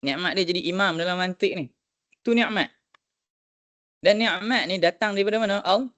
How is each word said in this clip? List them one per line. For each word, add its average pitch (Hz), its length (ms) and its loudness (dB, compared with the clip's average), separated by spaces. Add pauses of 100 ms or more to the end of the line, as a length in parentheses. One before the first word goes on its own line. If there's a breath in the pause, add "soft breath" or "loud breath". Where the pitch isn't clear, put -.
Ni'mat 160 320 -2
dia 185 80 0
jadi 175 240 -2
imam 190 240 0
dalam 175 240 -2
mantik 185 400 -2
ni. 143 80 -8 (560)
Tu - 80 -2
ni'mat. 220 400 0 (1300)
Dan 208 240 4
ni'mat 202 480 0
ni 190 80 -2
datang 202 400 0
daripada 208 240 0
mana? 202 240 0
Al-, 233 320 2